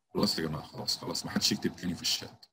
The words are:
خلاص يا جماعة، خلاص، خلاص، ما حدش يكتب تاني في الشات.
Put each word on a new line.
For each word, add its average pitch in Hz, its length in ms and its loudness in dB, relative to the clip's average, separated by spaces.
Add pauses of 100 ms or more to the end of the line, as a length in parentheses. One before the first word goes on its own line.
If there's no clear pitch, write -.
(140)
خلاص 92 260 4
يا 80 80 2
جماعة، 76 160 -4
خلاص، - 340 -4
خلاص، - 280 -4
ما - 60 -6
حدش - 200 4
يكتب - 240 0
تاني 87 200 -2
في - 60 -8
الشات. - 520 -2